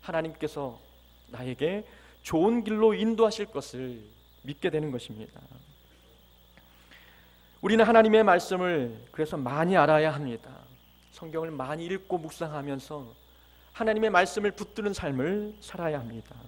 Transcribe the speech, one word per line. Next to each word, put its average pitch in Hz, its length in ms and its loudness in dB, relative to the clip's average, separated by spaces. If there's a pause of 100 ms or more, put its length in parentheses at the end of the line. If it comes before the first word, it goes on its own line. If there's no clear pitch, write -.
하나님께서 151 760 -6 (480)
나에게 127 580 -6 (360)
좋은 214 420 2
길로 214 300 2
인도하실 214 540 0
것을 123 560 -10 (400)
믿게 143 260 -6
되는 151 220 -2
것입니다. 110 480 -12 (2250)
우리는 220 240 4
하나님의 220 380 8
말씀을 175 880 2
그래서 156 260 -4
많이 151 400 0
알아야 156 360 6
합니다. 135 360 -8 (600)
성경을 160 400 -8
많이 151 340 -8
읽고 185 320 -6
묵상하면서 147 880 -8 (680)
하나님의 220 360 0
말씀을 190 420 2
붙드는 208 420 -6
삶을 180 680 -4
살아야 160 380 -6
합니다. 113 360 -14 (120)